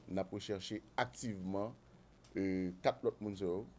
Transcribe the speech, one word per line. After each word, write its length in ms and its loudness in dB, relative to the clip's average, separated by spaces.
n'a 160 2
pas 160 -6
cherché 420 -2
activement, 760 0
euh, 360 4
quatre 220 4
autres 180 0
monde 420 0